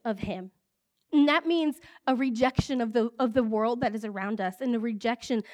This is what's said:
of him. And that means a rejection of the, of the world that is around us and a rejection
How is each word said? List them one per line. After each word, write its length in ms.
of 140
him. 320
And 140
that 200
means 300
a 80
rejection 680
of 100
the, 260
of 140
the 100
world 380
that 140
is 100
around 380
us 180
and 140
a 40
rejection 640